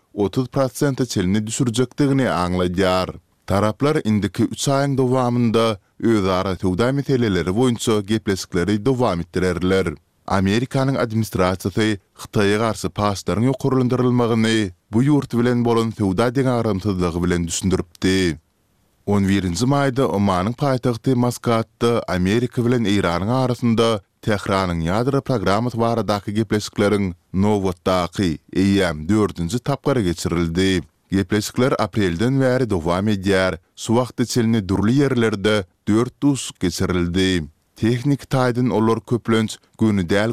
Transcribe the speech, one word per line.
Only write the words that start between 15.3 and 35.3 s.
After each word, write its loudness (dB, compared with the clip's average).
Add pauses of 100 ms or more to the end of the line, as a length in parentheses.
bilen 2
bolan 2
sowda 0
deňaramsyzlygy 0
bilen 0
düşündiripdi. -2 (640)
On 0
birinji 0
maýda 0 (120)
Omanyň 0
paýtagty -2
Maskatda 0
Amerika 0
bilen 0
Iranyň 0 (120)
arasynda 0 (220)
Tehranyň 0
ýadro 0
programmasy -2
baradaky -2
gepleşikleriň 0 (200)
Nowotdaky 0 (160)
eýýäm 0
dördünji 0
tapgary -2
geçirildi. -2 (280)
Gepleşikler 0
aprelden 0
bäri 0
dowam 0
edýär. 0 (180)
Şu -4
wagt -2
içinde 0
durly 2
ýerlerde 0 (220)